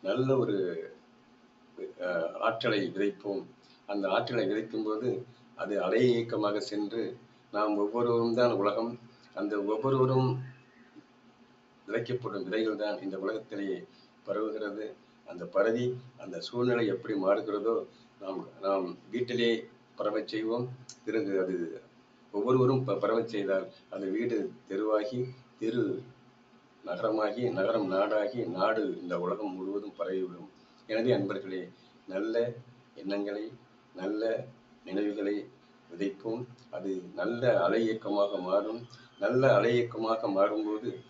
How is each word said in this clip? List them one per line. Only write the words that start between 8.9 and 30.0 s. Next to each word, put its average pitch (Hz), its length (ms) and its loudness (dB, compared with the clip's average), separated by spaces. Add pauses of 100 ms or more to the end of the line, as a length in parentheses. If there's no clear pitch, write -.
அந்த 101 280 -2
ஒவ்வொருவரும் 127 760 2 (1500)
விதைக்கப்படும் 110 560 -2
விதைகள் 107 320 0
தான் 101 260 -4
இந்த 95 180 -6
உலகத்திலேயே 101 680 -4 (420)
பரவுகிறது. 107 680 -4 (340)
அந்த 87 180 -10
பரவி, 113 500 2 (220)
அந்த 92 240 -10
சூழ்நிலை 120 460 2
எப்படி 98 340 -2
மாறுகிறதோ, 101 640 2 (360)
நாம், 92 260 -6 (140)
நாம் 95 360 0 (140)
வீட்டிலே 117 560 0 (280)
பரவச் 104 320 -2
செய்வோம். 113 420 -2 (360)
பிறகு 101 340 0
அது 90 420 -2 (500)
ஒவ்வொருவரும் 127 520 4
ப-, 101 140 0
பரவச் 113 300 2
செய்தால், 95 440 0 (180)
அந்த 98 160 -6
வீடு 110 460 0 (180)
தெருவாகி, 107 560 0 (340)
தெரு 113 420 0 (840)
நகரமாகி, 110 680 0
நகரம் 98 400 2
நாடாகி, 104 560 2
நாடு 98 540 0
இந்த 87 180 -4
உலகம் 95 360 -2
முழுவதும் 98 420 -6
பரவிவிடும். 90 520 -4 (380)